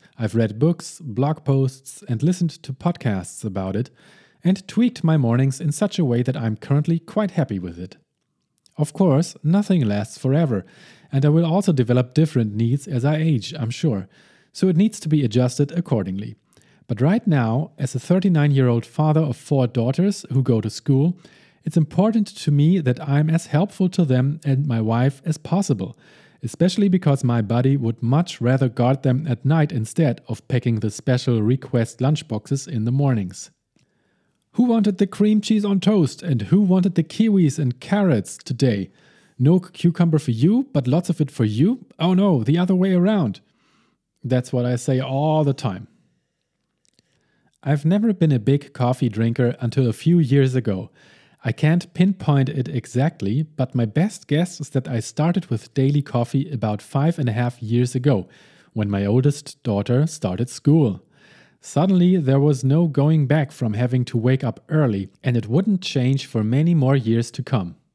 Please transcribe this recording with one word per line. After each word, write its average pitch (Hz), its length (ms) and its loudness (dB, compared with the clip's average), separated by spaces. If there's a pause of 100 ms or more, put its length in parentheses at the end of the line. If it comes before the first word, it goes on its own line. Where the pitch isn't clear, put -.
(180)
I've 110 180 -4
read 107 220 0
books, 165 420 -2
blog 139 460 -6
posts, 135 640 -2
and 120 140 -2
listened 175 400 -2
to 135 100 -12
podcasts 113 720 -6
about 95 300 -6
it, 117 160 -4 (520)
and 190 240 -2
tweaked 240 360 -2
my 160 140 2
mornings 131 440 2
in 156 100 -2
such - 280 -4
a 165 60 0
way 120 180 0
that 131 120 -2
I'm 113 220 -4
currently 151 400 0
quite 208 340 -4
happy 117 280 -4
with 87 180 -10
it. 90 200 -14 (800)
Of 151 160 -2
course, 170 520 2
nothing 180 420 2
lasts 104 320 -4
forever, 131 480 0 (460)
and 139 120 0
I 147 60 4
will 165 160 4
also 180 260 0
develop 123 440 0
different 123 400 0
needs 117 320 -2
as 127 180 -2
I 151 120 0
age, 156 360 -2
I'm 113 160 -6
sure, 113 380 -2 (440)
so - 160 0
it 180 80 2
needs 214 260 0
to - 60 -10
be 147 160 2
adjusted 123 500 0
accordingly. 107 640 -4 (500)
But 110 120 -6
right 175 280 0
now, 127 500 0
as 135 160 -6
a 127 60 -6
thirty-nine-year-old 147 840 2
father 156 380 0
of 139 160 -2
four 135 300 0
daughters 131 640 -2
who 131 100 2
go 123 180 2
to 107 120 -4
school, 147 480 0 (440)
it's 160 140 -4
important 202 480 0 (100)
to - 140 -6
me 147 300 4
that 127 280 -2
I'm 147 220 0
as 165 160 0
helpful 185 440 -2
to 180 160 0
them 135 380 0
and 139 220 0
my 117 160 -2
wife 120 420 0
as 156 140 -4
possible, 135 580 -4 (460)
especially 185 480 0
because 175 340 2
my 120 200 0
body 123 340 0
would 117 240 -4
much 139 400 -2
rather 127 280 2
guard 123 340 0
them 135 240 0
at 120 180 -4
night 151 260 2
instead 123 560 -2
of - 200 -10
packing 120 320 0
the 107 100 -2
special 120 540 0
request 120 560 -2
lunchboxes 139 680 -4
in 113 180 -4
the 120 60 -2
mornings. 127 600 -2 (1080)
"Who 247 80 2
wanted 214 340 0
the 202 80 2
cream 214 340 2
cheese 208 240 0
on 202 140 0
toast 185 420 2
and 120 220 -2
who 185 180 4
wanted 185 320 2
the 170 100 0
kiwis 196 540 2
and 123 220 -2
carrots 185 580 0
today? 113 540 -2 (480)
No 160 200 4
c-, - 140 -8
cucumber 170 460 2
for 139 100 -2
you, 180 420 2
but 123 160 2
lots 160 220 0
of 165 100 -2
it 143 120 -2
for - 120 -2
you? 131 440 0 (100)
Oh 180 160 0
no, 180 300 2
the 151 160 0
other 185 160 0
way 185 180 0
around." 180 480 0 (800)
That's 123 300 -2
what 123 100 0
I 123 120 -2
say 127 240 -2
all 147 440 0
the 139 120 2
time. 95 320 -8 (1800)
I've 143 200 0
never 208 300 2
been 165 180 2
a 131 60 2
big 139 360 0
coffee 123 360 0
drinker 117 500 0
until 127 280 0
a 110 180 -2
few 170 140 4
years 131 340 4
ago. 107 380 -2 (520)
I 120 80 -2
can't 165 440 0
pinpoint 160 520 2
it 131 220 -4
exactly, 127 720 -2
but 135 320 -6
my 120 120 0
best 156 420 -4
guess 160 340 -2
is 143 80 -10
that 131 180 -2
I 120 120 -4
started 170 480 -2
with - 260 -6
daily 139 300 2
coffee 131 480 -2
about 107 280 -4
five 151 380 -2
and 135 100 -2
a 110 60 0
half 120 260 -4
years 120 360 -2
ago, 123 320 0 (460)
when 107 140 -2
my 101 160 -2
oldest 127 600 0
daughter 120 420 0
started 104 420 -4
school. 143 560 0 (600)
Suddenly, 180 520 2
there 139 240 2
was 139 240 2
no 156 220 2
going 147 380 2
back 143 240 0
from 110 240 -4
having 123 300 0
to - 140 -4
wake 127 260 2
up 117 240 -4
early, 113 400 0 (160)
and 120 140 0
it 110 100 -2
wouldn't 185 340 0
change 135 440 -2
for 110 180 -4
many 147 320 2
more 139 220 2
years 117 340 0
to - 100 -8
come. 92 360 -4 (180)